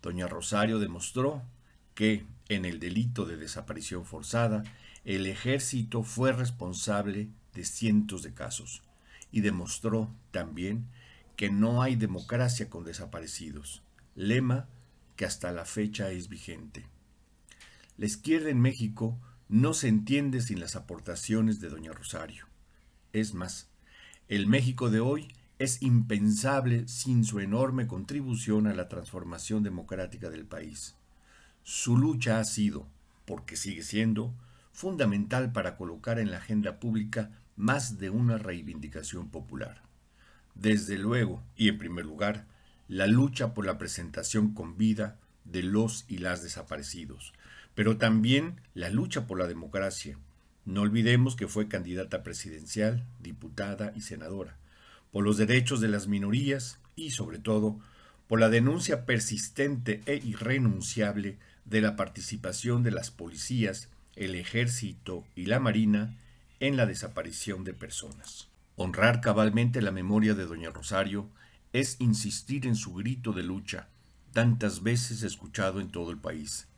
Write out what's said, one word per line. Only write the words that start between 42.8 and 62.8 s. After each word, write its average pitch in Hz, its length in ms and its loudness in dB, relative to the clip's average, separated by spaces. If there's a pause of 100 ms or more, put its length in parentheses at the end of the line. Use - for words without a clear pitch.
la 98 200 2
lucha 123 480 4
por 101 100 -2
la 92 140 0
presentación 87 760 0
con 85 240 -10
vida 110 420 2 (260)
de 90 180 -4
los 107 440 2
y 90 120 -6
las 90 240 -4
desaparecidos, 78 880 -10 (420)
pero 110 220 4
también 120 640 4 (140)
la 87 160 -4
lucha 131 360 0
por 92 120 -4
la 90 80 2
democracia. 85 720 -6 (460)
No 95 160 -2
olvidemos 120 560 6
que 104 100 -4
fue 107 220 0
candidata 90 560 -4
presidencial, 98 840 -2 (140)
diputada 101 720 -8
y 107 60 -10
senadora, 90 560 -10 (560)
por 101 100 0
los 104 140 6
derechos 123 440 4
de 113 60 4
las 101 220 0
minorías 123 720 0 (160)
y, 160 140 -8
sobre 80 280 -6
todo, 107 400 2 (480)
por 113 140 4
la 113 80 10
denuncia 135 580 4
persistente 120 1000 0
e 143 100 2
irrenunciable 104 1200 0 (280)
de 110 140 4
la 104 140 4
participación 104 880 -2